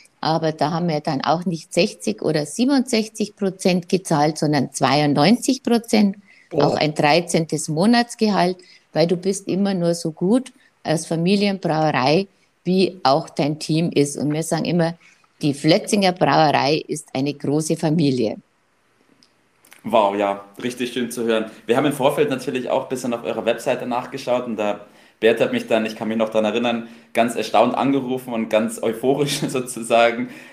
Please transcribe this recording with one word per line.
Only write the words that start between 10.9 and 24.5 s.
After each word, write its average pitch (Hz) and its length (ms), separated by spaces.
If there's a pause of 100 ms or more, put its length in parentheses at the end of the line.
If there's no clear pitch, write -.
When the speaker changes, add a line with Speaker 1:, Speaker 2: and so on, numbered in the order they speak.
Speaker 1:
Familienbrauerei, 165 1200 (380)
wie 185 380
auch 143 280
dein 151 300
Team 160 340
ist. 143 240
Und 147 140
wir 156 100
sagen 160 220
immer, 170 300 (460)
die 143 140
Flötzinger 190 580
Brauerei 147 760
ist - 280
eine 139 180
große 156 440
Familie. 143 600 (1500)
Speaker 3:
Wow, 104 320
ja, 101 280 (180)
richtig 120 300
schön 117 180
zu 120 140
hören. 110 220 (200)
Wir 117 100
haben 143 100
im 139 60
Vorfeld 139 380
natürlich 127 400
auch 131 140
ein - 40
bisschen 123 240
auf 117 120
eurer 110 200
Webseite 120 400
nachgeschaut 123 600
und 113 100